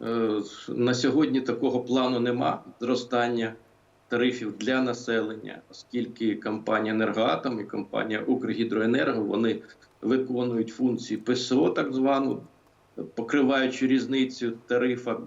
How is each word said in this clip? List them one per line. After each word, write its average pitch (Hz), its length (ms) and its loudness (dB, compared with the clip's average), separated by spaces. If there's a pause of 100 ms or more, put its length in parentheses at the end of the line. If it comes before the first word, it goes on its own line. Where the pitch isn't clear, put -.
е, 113 380 0 (280)
на 120 260 2
сьогодні 131 460 2
такого 123 400 0
плану 127 400 0
нема 123 420 0 (180)
зростання 120 760 0 (540)
тарифів 117 500 0
для 127 240 0
населення, 110 760 -2 (100)
оскільки 113 640 -4
компанія 110 600 0
«Енергоатом» 110 680 0
і 101 40 -8
компанія 110 600 -4
«Укргідроенерго», 113 1000 0
вони 104 380 0 (400)
виконують 123 680 0
функції 117 500 -2
П - 140 -2
С 123 220 0
О, 160 160 4
так 147 220 -2
звану, 135 500 0 (720)
покриваючи 131 720 2
різницю 127 680 0 (140)
тарифа 123 600 0